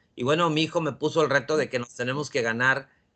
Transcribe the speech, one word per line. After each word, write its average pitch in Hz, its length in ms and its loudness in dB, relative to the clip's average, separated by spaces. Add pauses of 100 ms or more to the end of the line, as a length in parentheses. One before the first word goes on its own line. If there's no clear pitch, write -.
(140)
Y - 100 -6
bueno, 160 260 2
mi 156 120 2
hijo 156 200 0
me 147 100 -2
puso 156 300 0
el 139 80 2
reto 135 260 0
de 131 140 0
que 131 80 -2
nos 120 160 -8
tenemos 131 340 -4
que 135 140 -2
ganar 127 480 0 (240)